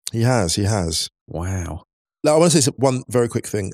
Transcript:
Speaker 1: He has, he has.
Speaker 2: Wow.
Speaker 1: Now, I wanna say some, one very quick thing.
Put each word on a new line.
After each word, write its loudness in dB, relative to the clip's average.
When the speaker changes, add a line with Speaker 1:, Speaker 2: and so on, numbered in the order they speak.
Speaker 1:
He -2
has, 2
he -2
has. -2
Speaker 2:
Wow. -8
Speaker 1:
Now, 4
I 4
wanna 6
say 4
some, 0
one 0
very 2
quick -4
thing. -6